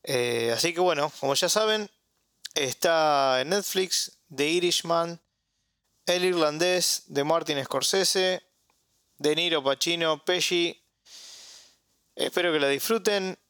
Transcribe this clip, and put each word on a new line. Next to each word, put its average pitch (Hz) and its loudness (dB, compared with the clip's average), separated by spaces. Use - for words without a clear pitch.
Eh, 120 -2
así 170 -2
que 165 -4
bueno, 151 0
como 139 -2
ya 170 0
saben, 214 0
está 143 2
en 135 -4
Netflix, 190 -4
The 139 0
Irishman, 170 0
El 180 2
Irlandés, 175 2
de 143 -2
Martin 156 0
Scorsese, 185 0
De 151 2
Niro, 165 0
Pacino, 156 0
Pesci. 175 -2
Espero 170 0
que 151 2
la 139 4
disfruten 190 0